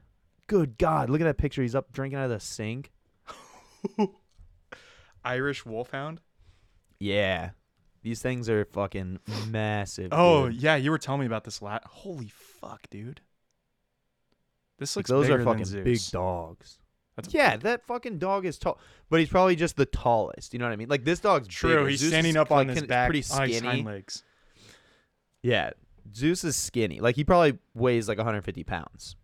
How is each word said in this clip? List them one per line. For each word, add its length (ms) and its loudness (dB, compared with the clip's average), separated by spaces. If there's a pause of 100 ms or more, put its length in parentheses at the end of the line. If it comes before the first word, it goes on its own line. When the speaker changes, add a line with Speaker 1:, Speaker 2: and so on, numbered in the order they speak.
(480)
Speaker 1:
Good 280 2
God, 340 2
look 100 2
at 40 2
that 140 2
picture. 240 -2
He's 140 -2
up 160 -4
drinking 260 -6
out 60 -2
of 60 -2
the 100 -4
sink. 500 -8 (1080)
Speaker 2:
<laughs> 1300 -8
Irish 400 -2
Wolfhound? 560 -10 (800)
Speaker 1:
Yeah. 520 0 (520)
These 200 -8
things 260 -4
are 160 2
fucking 540 -6 (300)
massive, 640 -4
Speaker 2:
Oh, 360 6
Speaker 1:
dude. 140 -6
Speaker 2:
yeah, 140 4
you 140 0
were 80 0
telling 220 -4
me 60 -2
about 180 -4
this 160 -14
la-, 240 -8
holy 440 -14
fuck, 600 -20
dude. 300 -14 (1600)
This 180 -8
Speaker 1:
Like, 40 -2
Speaker 2:
looks 100 -4
Speaker 1:
those 160 6
Speaker 2:
bigger 140 6
Speaker 1:
are 40 0
fucking 200 4
Speaker 2:
than 200 -6
Zeus. 0 -
Speaker 1:
big 280 0
dogs. 680 -6 (380)
Speaker 2:
That's 180 -8
Speaker 1:
Yeah, 220 4
Speaker 2:
big. 60 -8
Speaker 1:
that 240 -2
fucking 320 -8
dog 280 -2
is 120 -6
tall, 200 -4 (320)
but 80 6
he's 100 4
probably 280 6
just 200 0
the 100 4
tallest. 640 0
You 80 -6
know 60 -2
what 60 -2
I 40 -6
mean? 120 -8
Like, 160 0
this 140 0
dog's 300 2
Speaker 2:
True, 260 0
Speaker 1:
bigger. 140 4
Speaker 2:
he's 120 0
Speaker 1:
Zeus 100 2
Speaker 2:
standing 200 4
Speaker 1:
is, 60 2
Speaker 2:
up 160 4
on 60 8
Speaker 1:
like, 100 4
Speaker 2:
his 100 -2
Speaker 1:
can, 100 -4
Speaker 2:
back, 220 2
Speaker 1:
pretty 240 -2
Speaker 2:
on 140 0
his 100 0
Speaker 1:
skinny. 160 -4
Speaker 2:
hind 120 -4
legs. 360 -12 (1200)
Speaker 1:
Yeah, 280 0 (440)
Zeus 300 0
is 120 -2
skinny. 440 -2
Like, 160 2
he 80 0
probably 340 6 (160)
weighs, 340 2
like, 100 -2
a 60 -2
hundred 200 -2
fifty 180 -10
pounds, 600 -10